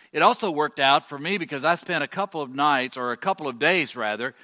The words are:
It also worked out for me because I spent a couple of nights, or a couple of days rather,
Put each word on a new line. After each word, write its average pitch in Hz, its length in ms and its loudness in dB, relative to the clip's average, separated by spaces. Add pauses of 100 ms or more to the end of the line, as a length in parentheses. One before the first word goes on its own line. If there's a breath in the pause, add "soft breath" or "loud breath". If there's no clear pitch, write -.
(120 soft breath)
It 151 80 0
also 214 300 4
worked 147 280 -2
out 139 300 4
for 143 100 -12
me 175 200 -4
because 147 260 -8
I 170 120 4
spent 165 280 -4
a 135 40 -8
couple 190 340 -6
of 131 120 -10
nights, 135 440 0
or 123 140 -4
a 117 40 -6
couple 180 320 -4
of 123 100 -8
days 156 380 2
rather, 113 480 -4